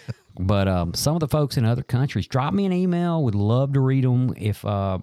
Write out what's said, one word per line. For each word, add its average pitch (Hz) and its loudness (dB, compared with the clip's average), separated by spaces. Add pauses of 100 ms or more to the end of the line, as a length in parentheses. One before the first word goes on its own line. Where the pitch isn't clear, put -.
(400)
But, 98 2
um, 92 0
some 151 0
of 175 0
the 156 -2
folks 147 0
in 127 2
other 120 0
countries, 123 -2
drop 139 -2
me 196 0
an 190 0
email. 175 0
Would 110 0
love 117 2
to 139 2
read 131 2
'em. 127 2
If, 101 -4
uh, 98 -2